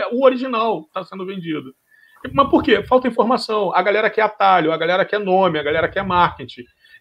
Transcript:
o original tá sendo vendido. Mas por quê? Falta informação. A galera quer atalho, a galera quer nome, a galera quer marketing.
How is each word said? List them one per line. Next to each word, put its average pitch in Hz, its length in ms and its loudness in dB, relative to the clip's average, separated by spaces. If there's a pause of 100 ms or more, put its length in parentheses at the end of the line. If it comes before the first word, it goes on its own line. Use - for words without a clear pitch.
(120)
o 247 120 -2
original 233 680 0
tá 190 100 -10
sendo 190 240 -12
vendido. 160 480 -10 (580)
Mas 277 160 2
por 320 140 4
quê? 202 220 2
Falta 254 240 2
informação. 226 680 -2
A 180 80 2
galera 208 280 0
quer 214 120 0
atalho, 190 480 2
a 160 60 0
galera 175 280 0
quer 202 140 -2
nome, 185 400 0
a 147 60 -4
galera 160 240 0
quer 196 160 -6
marketing. 175 580 0 (380)